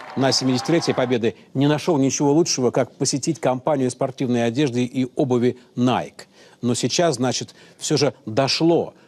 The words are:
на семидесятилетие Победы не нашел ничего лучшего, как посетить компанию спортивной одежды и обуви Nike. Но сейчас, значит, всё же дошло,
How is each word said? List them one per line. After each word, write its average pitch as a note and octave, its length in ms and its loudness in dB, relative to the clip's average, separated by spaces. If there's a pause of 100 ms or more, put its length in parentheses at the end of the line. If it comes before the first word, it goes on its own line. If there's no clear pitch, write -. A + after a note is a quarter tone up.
(140)
на C3 160 2
семидесятилетие C3 640 0
Победы B2 400 0 (180)
не C3+ 140 0
нашел D3+ 320 0
ничего C3+ 340 2
лучшего, C#3+ 380 2
как B2+ 240 -2
посетить C#3+ 460 -4
компанию C3 500 0
спортивной B2 560 -2
одежды B2 380 0
и B2+ 320 -2
обуви B2+ 420 0 (160)
Nike. A#2+ 540 -2 (340)
Но A#2+ 120 0
сейчас, D3+ 420 0
значит, B2 400 -4 (200)
всё - 200 -2
же C3+ 180 0 (100)
дошло, C3+ 680 2 (140)